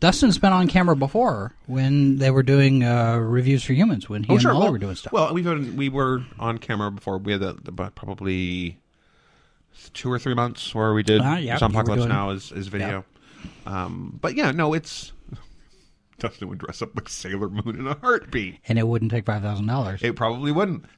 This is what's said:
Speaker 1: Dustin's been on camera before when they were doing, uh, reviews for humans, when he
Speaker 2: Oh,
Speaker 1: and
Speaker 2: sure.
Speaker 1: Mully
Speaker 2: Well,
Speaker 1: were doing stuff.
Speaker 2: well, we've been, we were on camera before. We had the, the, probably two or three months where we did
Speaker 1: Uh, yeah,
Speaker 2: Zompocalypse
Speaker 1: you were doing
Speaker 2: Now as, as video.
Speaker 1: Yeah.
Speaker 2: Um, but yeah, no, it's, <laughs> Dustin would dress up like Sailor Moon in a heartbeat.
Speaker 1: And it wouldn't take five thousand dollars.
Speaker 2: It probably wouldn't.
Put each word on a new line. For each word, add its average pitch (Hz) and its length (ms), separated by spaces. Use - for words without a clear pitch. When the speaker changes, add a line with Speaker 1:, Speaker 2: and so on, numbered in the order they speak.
Speaker 1:
Dustin's 185 380
been 196 120
on 180 160
camera 175 300
before 139 580
when 135 500
they 135 140
were 135 120
doing, 135 400
uh, 120 320
reviews 123 480
for - 80
humans, 147 380
when 104 160
he 107 60
Speaker 2:
Oh, - 20
Speaker 1:
and 120 80
Speaker 2:
sure. 123 100
Speaker 1:
Mully 147 80
Speaker 2:
Well, 214 140
Speaker 1:
were 117 40
doing 95 180
stuff. - 180
Speaker 2:
well, 160 200
we've 175 120
been, 147 320
we 139 100
were 131 340
on 117 200
camera 104 340
before. 101 260
We 101 140
had 101 100
the, 95 120
the, - 80
probably 92 840
two - 180
or 123 80
three 127 140
months 120 420
where 110 180
we 107 80
did 107 200
Speaker 1:
Uh, 139 140
yeah, 131 220
Speaker 2:
Zompocalypse 110 280
Speaker 1:
you 117 60
were 104 40
doing 120 140
Speaker 2:
Now 101 220
as, 95 200
as 98 160
video. 98 380
Speaker 1:
Yeah. 95 200
Speaker 2:
Um, 90 360
but - 140
yeah, 262 160
no, 160 220
it's, - 400
<laughs> - 880
Dustin - 300
would 95 100
dress - 240
up 110 120
like - 140
Sailor 98 400
Moon 107 300
in 131 80
a 139 80
heartbeat. 131 720
Speaker 1:
And 117 100
it 113 100
wouldn't 113 220
take 113 160
five 104 160
thousand 104 240
dollars. 107 380
Speaker 2:
It 120 120
probably 120 360
wouldn't. 180 340